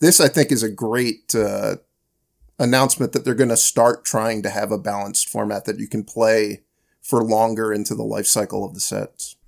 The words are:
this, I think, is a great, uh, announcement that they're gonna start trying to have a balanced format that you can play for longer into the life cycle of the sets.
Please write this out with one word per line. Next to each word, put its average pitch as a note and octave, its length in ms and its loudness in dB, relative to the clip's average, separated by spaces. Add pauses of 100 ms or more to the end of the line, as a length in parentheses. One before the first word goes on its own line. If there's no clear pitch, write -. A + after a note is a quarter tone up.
this, F3 200 6
I D3 80 6
think, D3 240 2
is A2+ 100 0
a A2+ 80 -2
great, A#2 640 -2
uh, G#2 420 0 (840)
announcement C3 540 2
that - 120 -2
they're B2+ 100 0
gonna A#2+ 220 2
start - 480 4
trying A2 380 -2
to G2 80 -4
have G#2 220 -4
a G#2+ 60 -2
balanced G2+ 500 -4
format G#2 360 -4
that G#2+ 140 -6
you A2+ 100 -8
can A2 160 -4
play A2 580 0 (380)
for A#2 240 0
longer A2 480 0
into G#2 220 -4
the A2+ 80 -6
life G#2+ 240 -4
cycle G2+ 380 0
of - 100 -12
the G2+ 60 -10
sets. - 560 -8 (120)